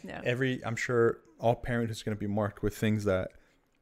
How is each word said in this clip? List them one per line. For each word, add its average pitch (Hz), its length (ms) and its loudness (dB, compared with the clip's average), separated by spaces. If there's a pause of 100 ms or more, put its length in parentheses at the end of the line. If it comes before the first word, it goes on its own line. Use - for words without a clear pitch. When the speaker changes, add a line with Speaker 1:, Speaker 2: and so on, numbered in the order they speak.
Speaker 1:
No. - 200 -12
Speaker 2:
every, 127 400 -2
I'm 113 120 -4
sure 117 460 2 (180)
all 117 160 4
parenthood 117 400 -2
is - 80 -12
gonna 107 120 -2
be 104 120 -4
marked 101 340 -2
with 104 160 -2
things 107 280 0
that, 92 260 0 (500)